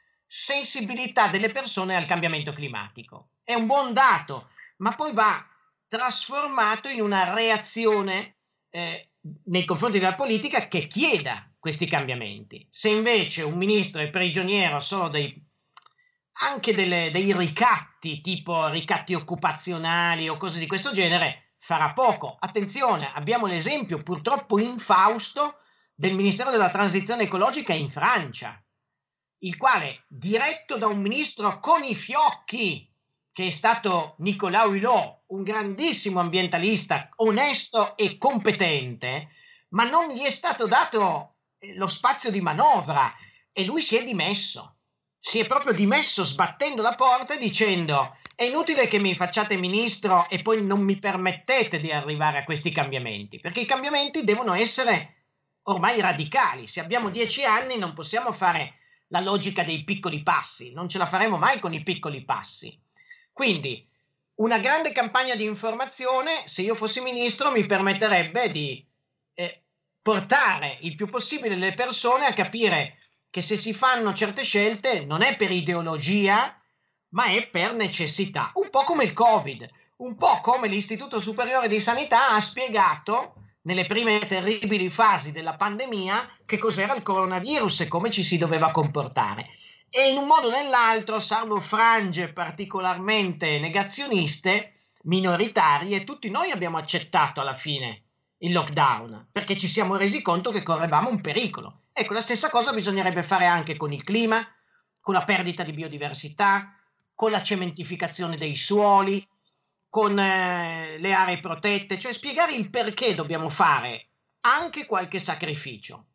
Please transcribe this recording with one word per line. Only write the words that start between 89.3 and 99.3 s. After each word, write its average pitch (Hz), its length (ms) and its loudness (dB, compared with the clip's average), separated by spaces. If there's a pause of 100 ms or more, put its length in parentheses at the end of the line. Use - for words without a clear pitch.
E 269 140 6
in 269 60 2
un 277 100 -2
modo 294 220 6
o - 20 0
nell'altro, 226 680 2
salvo 214 400 -2
frange 196 720 2
particolarmente 180 1300 -2
negazioniste, 196 1120 0 (320)
minoritarie, 185 960 2
tutti 226 280 -8
noi 330 200 -2
abbiamo 175 280 -4
accettato 151 640 0
alla 135 140 -2
fine 131 520 -8 (320)
il 170 120 -4
lockdown, 131 800 0